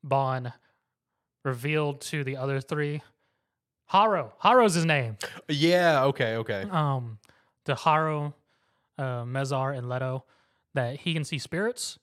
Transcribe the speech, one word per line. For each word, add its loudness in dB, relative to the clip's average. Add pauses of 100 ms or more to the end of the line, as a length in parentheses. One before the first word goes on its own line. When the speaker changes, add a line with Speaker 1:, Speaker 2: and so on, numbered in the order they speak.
Speaker 1:
Bon -2 (880)
revealed -2
to -6
the -6
other -4
three, -4 (840)
Haro. 2
Haro's 6
his 2
name. 0 (300)
Speaker 2:
Yeah, 4
okay, 2
okay. -4
Speaker 1:
Um, -2 (480)
the 0
Haro, 0 (600)
uh, -6
Mezar, -2
and -8
Leto, -4 (500)
that -2
he -4
can -2
see -6
spirits -6